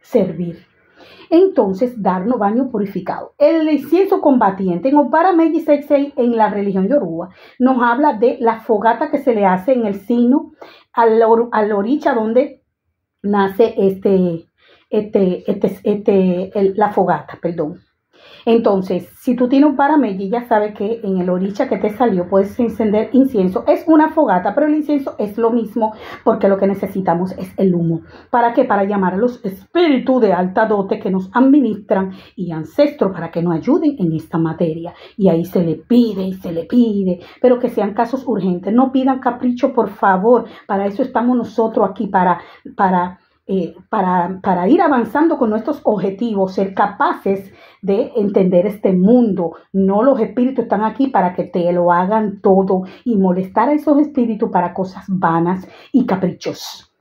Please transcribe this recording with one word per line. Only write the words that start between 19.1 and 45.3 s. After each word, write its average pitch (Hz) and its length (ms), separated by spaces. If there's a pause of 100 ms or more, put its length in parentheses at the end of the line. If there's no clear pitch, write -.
si 240 180
tú 247 120
tienes 277 200
un 285 80
parameji, 226 540
ya 240 180
sabes 208 260
que 220 280
en 190 160
el 180 100
oricha 196 400
que 220 80
te 214 140
salió 190 380
puedes 196 300
encender 220 540
incienso. 233 540
Es 349 200
una 311 220
fogata, 214 460
pero 294 120
el 302 80
incienso 294 440
es 208 180
lo 226 140
mismo 220 420 (320)
porque 214 240
lo 196 80
que 196 100
necesitamos 185 680
es - 260
el 190 160
humo. 165 280 (280)
¿Para 233 240
qué? 269 100
Para 202 200
llamar 196 300
a 190 40
los 240 260
espíritus 262 800
de 196 100
alta 185 340
dote 208 320
que 202 120
nos 190 240
administran 220 800 (240)
y 170 160
ancestros 190 600
para 170 180
que 170 120
nos 175 120
ayuden 277 440
en 165 160
esta 156 240
materia. 165 560 (220)
Y 190 120
ahí 170 160
se 185 180
le 160 120
pide 220 480
y 190 100
se 185 200
le 165 120
pide, 202 560 (220)
pero 247 160
que 247 100
sean 208 240
casos 240 340
urgentes. 190 460
No 254 200
pidan 262 280
capricho, 247 540
por 214 160
favor. 220 560 (200)
Para 196 200
eso 202 160
estamos 247 340
nosotros 220 520
aquí, 202 180
para, 185 340 (360)
para, 185 420 (280)
eh, 185 280 (160)
para, 185 520
para 180 260
ir 330 120
avanzando 302 580